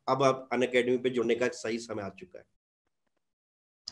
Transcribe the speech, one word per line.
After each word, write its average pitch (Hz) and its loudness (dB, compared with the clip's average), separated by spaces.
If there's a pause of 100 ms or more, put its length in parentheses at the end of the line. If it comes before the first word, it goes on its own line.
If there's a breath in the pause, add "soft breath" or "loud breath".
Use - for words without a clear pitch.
अब 139 2
आप 131 2
अनअकैडमी 123 2
पे 127 0
जुड़ने 117 0
का 123 0
सही 117 -6
समय 113 -8
आ 98 -8
चुका - -20
है। - -20 (1500)